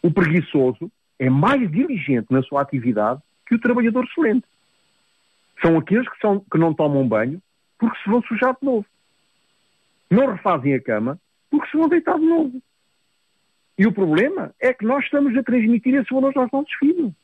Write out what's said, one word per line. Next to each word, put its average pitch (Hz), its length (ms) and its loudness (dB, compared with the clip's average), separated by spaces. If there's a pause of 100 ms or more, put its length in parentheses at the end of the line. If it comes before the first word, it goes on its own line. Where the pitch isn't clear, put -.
O 170 80 4
preguiçoso 156 800 0 (260)
é 127 120 -2
mais 202 420 2
diligente 160 580 -2
na 131 140 2
sua 139 180 -2
atividade 120 600 -2 (260)
que 240 80 0
o 226 40 -2
trabalhador 240 440 0
excelente. 247 420 -2 (1160)
São 165 160 2
aqueles 156 320 0
que - 100 -18
são, 202 200 0
que - 180 -4
não 165 160 2
tomam 143 340 0
banho 117 340 -2 (360)
porque 220 260 -4
se 196 60 -6
vão 233 140 2
sujar 247 360 -2
de 269 60 -8
novo. 233 200 -2 (1200)
Não 247 220 2
refazem 156 420 -2
a 127 80 -2
cama 113 380 -4 (300)
porque 285 200 -2
se 294 80 -4
vão 320 100 2
deitar 339 320 0
de 320 60 2
novo. 311 360 0 (1160)
E 190 80 4
o 220 60 4
problema 202 680 0
é 254 140 0
que 208 120 -6
nós 254 180 0
estamos 285 340 0
a 262 60 0
transmitir 233 520 2
esse 254 180 -2
valor 269 240 0
aos 254 140 0
nossos 277 240 -4
filhos. 294 360 0 (120)